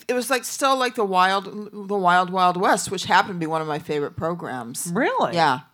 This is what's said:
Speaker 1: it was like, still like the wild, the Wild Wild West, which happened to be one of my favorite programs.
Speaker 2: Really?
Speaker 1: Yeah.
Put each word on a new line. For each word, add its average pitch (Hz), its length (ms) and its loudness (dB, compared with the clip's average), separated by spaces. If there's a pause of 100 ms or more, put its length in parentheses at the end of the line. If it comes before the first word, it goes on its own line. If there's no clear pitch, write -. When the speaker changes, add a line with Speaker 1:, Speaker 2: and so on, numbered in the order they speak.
Speaker 1:
it 262 60 -2
was 247 180 -2
like, 247 120 0
still 269 320 0
like 247 200 -2
the 220 100 0
wild, 190 400 2
the 202 520 -10
Wild 180 340 4
Wild 180 260 2
West, 214 320 2
which 190 160 -6
happened 202 300 2
to 175 40 -6
be 165 80 -2
one 160 140 -2
of 156 60 -6
my 147 120 -4
favorite 151 360 -4
programs. 131 760 -6
Speaker 2:
Really? 254 440 0
Speaker 1:
Yeah. 151 240 4 (140)